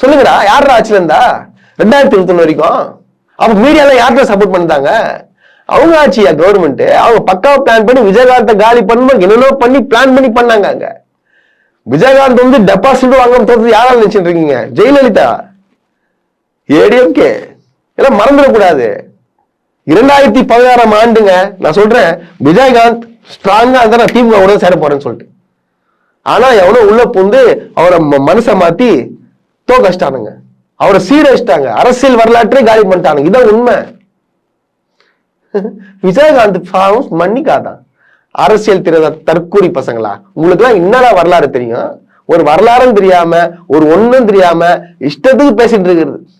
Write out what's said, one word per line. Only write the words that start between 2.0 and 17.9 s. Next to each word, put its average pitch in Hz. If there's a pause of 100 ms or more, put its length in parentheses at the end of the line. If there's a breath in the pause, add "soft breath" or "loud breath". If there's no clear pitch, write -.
இருபத்தி 185
ஒண்ணு -
வரைக்கும்? 165 (340)
அப்ப 226
மீடியால 277
யார்கிட்ட 240
சப்போர்ட் 202
பண்ணாங்க? 165 (440 soft breath)
அவங்க 302
ஆட்சியா 196
கவர்மெண்ட்? 156
அவங்க 214
பக்காவா 269
பிளான் 226
பண்ணி 233
விஜயகாந்தை 247
காலி 226
பண்ணும்போது 233
என்னென்னோ 233
பண்ணி 262
பிளான் 233
பண்ணி 262
பண்ணாங்க. 226
அங்க - (880)
விஜயகாந்த் 254
வந்து 208
டெபாசிட் 262
வாங்காம 247
தோத்தது 226
யாரால 240
நினைச்சிட்டு 208
இருக்கீங்க? 160
ஜெயலலிதா, 196 (1300)
ஏ 175
டி 220
எம் 254
கே. 139 (600)